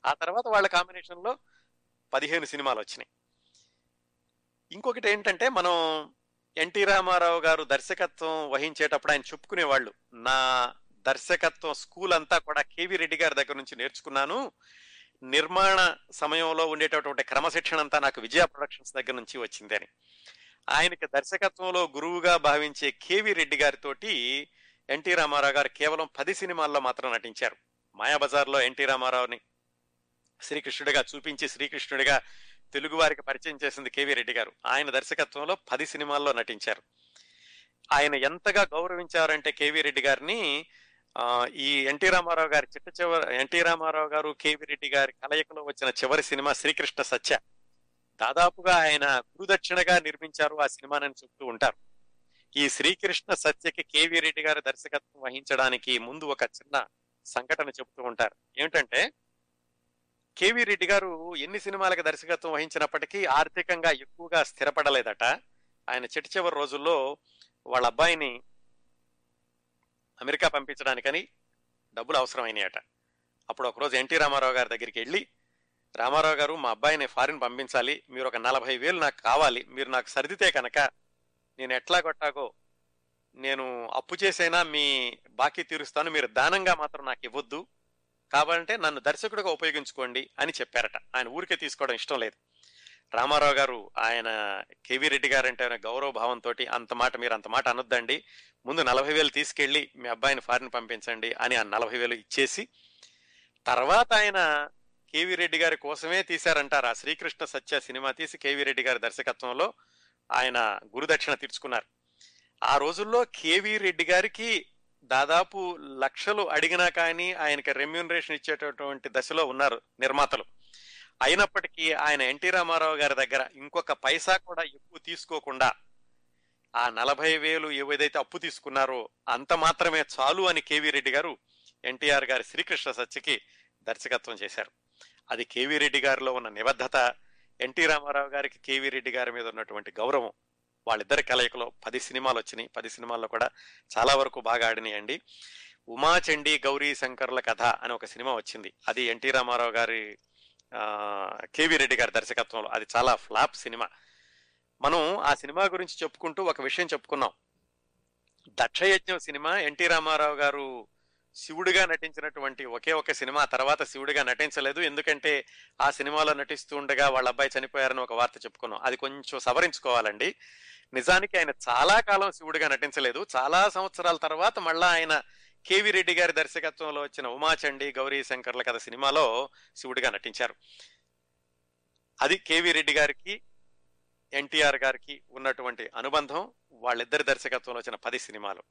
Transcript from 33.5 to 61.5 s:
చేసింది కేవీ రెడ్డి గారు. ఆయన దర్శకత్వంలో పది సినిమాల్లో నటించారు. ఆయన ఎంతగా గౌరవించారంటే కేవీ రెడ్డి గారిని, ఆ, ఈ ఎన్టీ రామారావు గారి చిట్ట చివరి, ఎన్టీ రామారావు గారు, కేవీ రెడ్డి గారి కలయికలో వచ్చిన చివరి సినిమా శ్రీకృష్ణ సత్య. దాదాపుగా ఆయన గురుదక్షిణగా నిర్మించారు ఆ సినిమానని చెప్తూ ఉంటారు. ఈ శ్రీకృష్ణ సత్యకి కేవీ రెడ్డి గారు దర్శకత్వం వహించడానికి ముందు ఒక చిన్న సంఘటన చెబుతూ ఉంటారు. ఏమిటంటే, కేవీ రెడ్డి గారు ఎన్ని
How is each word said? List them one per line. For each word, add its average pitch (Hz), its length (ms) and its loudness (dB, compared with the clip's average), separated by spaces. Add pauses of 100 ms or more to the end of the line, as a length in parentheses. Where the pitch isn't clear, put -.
చేసింది 135 260 -6
కేవీ 139 240 -2
రెడ్డి 117 200 -2
గారు. 113 180 -2 (140)
ఆయన 135 240 0
దర్శకత్వంలో 147 680 -4 (160)
పది 135 140 -2
సినిమాల్లో 143 480 -2
నటించారు. 113 480 -4 (1120)
ఆయన 147 220 4
ఎంతగా 175 460 0
గౌరవించారంటే 165 920 0
కేవీ 151 300 0
రెడ్డి 139 200 0
గారిని, 147 640 -2 (520)
ఆ, 120 360 2
ఈ 139 340 0
ఎన్టీ 147 220 2
రామారావు 170 380 2
గారి 147 240 2
చిట్ట - 300 -12
చివరి, 165 340 0
ఎన్టీ 151 260 0
రామారావు 160 460 2
గారు, 151 340 -2
కేవీ 151 240 -2
రెడ్డి 147 240 -6
గారి 139 220 2
కలయికలో 151 520 -4
వచ్చిన 139 260 -4
చివరి 139 340 0
సినిమా 139 300 0
శ్రీకృష్ణ - 480 -2
సత్య. - 380 0 (840)
దాదాపుగా 175 540 4
ఆయన 151 300 6
గురుదక్షిణగా 180 920 2
నిర్మించారు 156 600 -2
ఆ 139 60 4
సినిమానని 143 460 -4 (100)
చెప్తూ - 220 -16
ఉంటారు. 120 280 0 (840)
ఈ 143 100 4
శ్రీకృష్ణ 180 640 0
సత్యకి 160 500 -2
కేవీ 165 360 2
రెడ్డి 156 220 -2
గారు 151 200 0
దర్శకత్వం 143 600 -6
వహించడానికి 131 760 0
ముందు 135 280 -6
ఒక 143 180 -2
చిన్న 127 420 -4 (400)
సంఘటన 143 440 -2
చెబుతూ 131 340 -14
ఉంటారు. 117 320 -2 (220)
ఏమిటంటే, 156 560 0 (1200)
కేవీ 233 260 2
రెడ్డి 202 240 0
గారు 175 480 0
ఎన్ని 170 240 -8